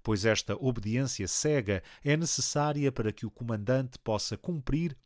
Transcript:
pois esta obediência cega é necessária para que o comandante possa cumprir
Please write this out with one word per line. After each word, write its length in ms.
pois 220
esta 320
obediência 680
cega 560
é 120
necessária 760
para 200
que 140
o 40
comandante 680
possa 380
cumprir 680